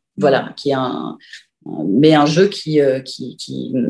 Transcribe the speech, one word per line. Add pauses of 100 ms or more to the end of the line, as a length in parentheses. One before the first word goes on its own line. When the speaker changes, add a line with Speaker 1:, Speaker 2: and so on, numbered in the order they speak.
(200)
Speaker 1:
Voilà,
Speaker 2:
Mm.
Speaker 1:
qui
est
un, (720)
mais
un
jeu
qui,
euh,
qui,
qui, (180)